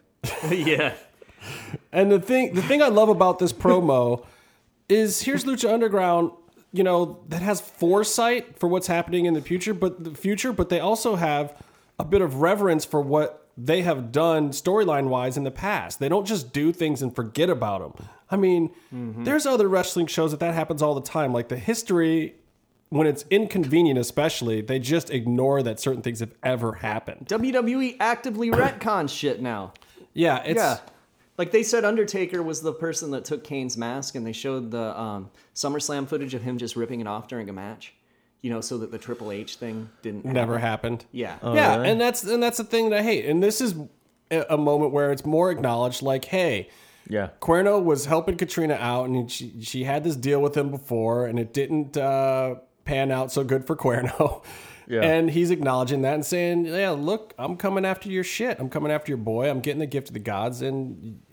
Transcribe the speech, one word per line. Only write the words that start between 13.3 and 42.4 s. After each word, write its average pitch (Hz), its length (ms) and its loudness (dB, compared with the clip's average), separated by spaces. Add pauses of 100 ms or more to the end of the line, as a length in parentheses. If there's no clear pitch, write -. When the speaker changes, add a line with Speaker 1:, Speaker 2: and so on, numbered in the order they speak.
Speaker 2:
they 151 260 0
have 135 280 -2
done 151 400 4
storyline 170 560 2
wise 127 300 0
in 143 80 -2
the 135 80 -4
past. 185 480 -4
They 135 80 0
don't 196 180 2
just 165 260 -4
do 151 200 2
things 156 280 -2
and 127 140 -4
forget 127 340 0
about 110 320 -2
'em. 80 120 -10 (360)
I 190 80 -2
mean, 180 340 4 (220)
Speaker 1:
Mm-hmm. 117 300 -8
Speaker 2:
there's 285 240 0
other 226 220 4
wrestling 180 400 0
shows 160 240 0
that 147 80 -6
that 170 140 0
happens 156 280 -2
all 151 140 2
the 135 40 -4
time. 135 320 -2
Like 120 160 -2
the 120 80 -4
history, 165 800 0 (540)
when 156 180 2
it's 147 240 0
inconvenient 170 720 4
especially, 120 600 0
they 127 200 -2
just 156 300 -2
ignore 131 520 2
that 113 160 -4
certain 127 240 -2
things 117 180 -4
have 113 220 -8
ever 117 320 0
happened. - 540 -8
Speaker 1:
W 226 240 0
W 247 280 0
E 254 200 -2
actively 233 500 0
<clears throat> 233 120 4
retcons 208 540 -2
shit 135 240 -2
now. 110 320 -6 (400)
Speaker 2:
Yeah, 151 320 2
it's 170 140 -2
Speaker 1:
Yeah. 147 200 2 (600)
Like 175 120 -4
they 226 120 4
said 226 220 0
Undertaker 196 580 0
was 160 200 -6
the 156 100 -2
person 160 380 -6
that 139 160 -6
took 151 180 -6
Kane's 131 320 -6
mask, 120 380 -6
and 117 120 -6
they 113 60 -6
showed 131 380 -6
the, 113 280 -6
um, 104 300 -8 (260)
SummerSlam 143 540 -4
footage 139 240 -6
of 123 80 -6
him 123 160 -6
just 117 200 -8
ripping 117 260 -4
it 110 40 -6
off 107 220 -8
during 110 220 -8
a - 20 -10
match, 101 400 -14 (480)
you 123 80 -8
know, 113 140 -4
so 120 160 -8
that 110 120 -8
the 113 60 -10
Triple 110 340 -10
H 104 260 -10
thing 110 340 -10 (100)
didn't 104 240 -8
Speaker 2:
Never 120 340 0
Speaker 1:
happen. 117 360 -2
Speaker 2:
happened. 113 180 -10
Speaker 1:
Yeah. 110 300 -8
Speaker 3:
Oh, 120 120 -2
Speaker 2:
Yeah, 262 220 6
Speaker 3:
really? 127 140 2
Speaker 2:
and 226 100 2
that's, 240 240 0
and 233 180 0